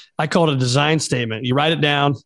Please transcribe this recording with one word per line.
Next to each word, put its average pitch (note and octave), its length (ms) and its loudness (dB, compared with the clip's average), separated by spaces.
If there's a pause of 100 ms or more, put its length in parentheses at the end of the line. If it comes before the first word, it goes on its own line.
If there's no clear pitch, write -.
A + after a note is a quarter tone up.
(180)
I D3+ 100 -4
call E3 220 2
it D3 40 0
a C3+ 40 0
design C#3+ 420 2
statement. A#2 460 -4
You B2 100 0
write D#3 180 2
it C#3+ 80 -2
down C#3+ 340 2 (100)